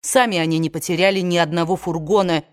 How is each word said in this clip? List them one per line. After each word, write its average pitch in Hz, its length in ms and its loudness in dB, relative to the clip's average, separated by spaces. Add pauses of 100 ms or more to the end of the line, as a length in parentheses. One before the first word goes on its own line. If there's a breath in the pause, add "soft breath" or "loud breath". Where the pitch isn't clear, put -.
Сами 233 380 0
они 160 180 0
не 160 140 -2
потеряли 180 500 0
ни 175 160 0
одного 170 400 0
фургона 170 760 0